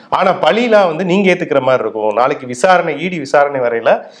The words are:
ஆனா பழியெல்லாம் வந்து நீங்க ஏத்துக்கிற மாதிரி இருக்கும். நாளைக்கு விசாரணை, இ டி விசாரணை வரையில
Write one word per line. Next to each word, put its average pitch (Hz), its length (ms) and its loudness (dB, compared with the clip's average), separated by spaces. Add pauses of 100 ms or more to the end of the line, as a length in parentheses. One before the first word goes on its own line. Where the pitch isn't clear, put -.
ஆனா 175 240 2
பழியெல்லாம் 202 540 2
வந்து 165 180 -4
நீங்க 185 280 2
ஏத்துக்கிற 151 280 -2
மாதிரி 127 220 0
இருக்கும். 107 300 -2
நாளைக்கு 131 340 0
விசாரணை, 165 580 0
இ 190 40 -4
டி 180 100 -8
விசாரணை 143 400 0
வரையில 120 420 0 (200)